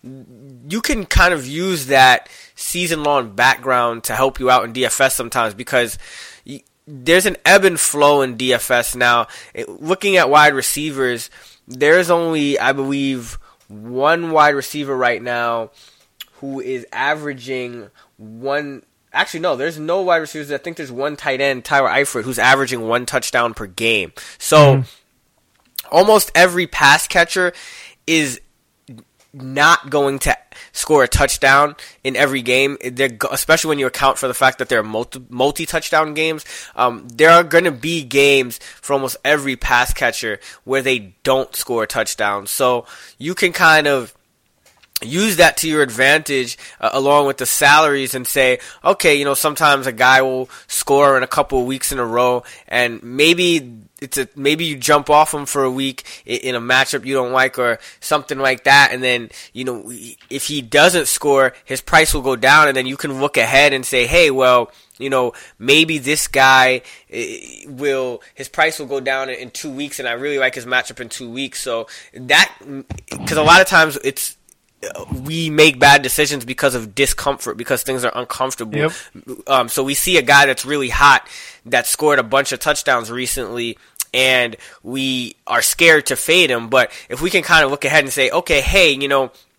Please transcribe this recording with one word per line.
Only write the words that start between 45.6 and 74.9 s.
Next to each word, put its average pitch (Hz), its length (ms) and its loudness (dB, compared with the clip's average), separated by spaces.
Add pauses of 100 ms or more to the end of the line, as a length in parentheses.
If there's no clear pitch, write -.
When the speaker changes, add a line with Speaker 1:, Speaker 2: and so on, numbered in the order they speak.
Speaker 1:
your 151 140 0
advantage, 131 720 0 (240)
uh, 110 120 0
along 139 340 2
with 139 100 -2
the 127 80 -6
salaries 143 720 2
and 127 120 -8
say, 127 340 0 (240)
"Okay, 165 320 2
you 143 80 -2
know, 139 100 0
sometimes 143 520 0
a 131 60 -4
guy 127 300 4
will 131 260 -2 (200)
score 139 480 2
in 127 80 0
a - 20 -4
couple 135 340 -2
of 123 60 -2
weeks 135 240 -6
in 143 80 -6
a 123 80 -4
row, 123 380 0 (240)
and 120 340 -2
maybe 147 800 0 (200)
it's 135 160 -10
a, 131 200 -6
maybe 147 280 -2
you 151 120 -8
jump 147 340 0
off 151 240 4
him 143 120 -8
for 139 180 -2
a 131 60 0
week 131 340 -6 (220)
i-, - 40 -14
in 123 240 -4
a 117 60 -4
matchup 127 440 0
you 131 80 -6
don't 127 200 -2
like 131 260 0
or 120 220 -2 (200)
something 147 380 -4
like 131 260 -2
that, 139 280 6
and 127 100 -8
then, 123 280 -2 (220)
you 123 120 -12
know, 120 280 -10 (380)
if 135 160 -8
he 147 160 -6
doesn't 151 460 2
score, 135 440 2 (120)
his 131 160 -8
price 160 340 2
will 147 80 -4
go 131 140 0
down, 143 320 6
and 135 80 -2
then 127 100 -2
you 135 100 -8
can 135 240 -8
look 143 160 -2
ahead 139 360 4
and 131 120 -4
say, 123 220 0
'Hey, 156 240 4
well, 127 400 2 (260)
you 135 140 -8
know, 127 220 0 (260)
maybe 156 400 2
this 139 300 -4
guy, 131 540 4 (280)
eh, 87 560 -12
will, 131 560 -6 (120)
his 139 140 -16
price 160 300 -2
will 147 80 -12
go 135 140 -6
down 131 280 -4
in, 127 80 -10
in 123 140 -16
two - 200 -12
weeks, 139 280 -10
and 127 100 -8
I 117 40 -4
really 139 260 -6
like 127 160 0
his 120 120 -12
matchup 123 340 -4
in 120 80 -14
two 120 200 -14
weeks.'" 127 320 -10
So 117 280 -8 (260)
that, 147 400 2 (560)
'cause - 260 -8
a 156 60 0
lot 170 180 8
of 190 60 4
times 156 360 2
it's, - 340 -8 (840)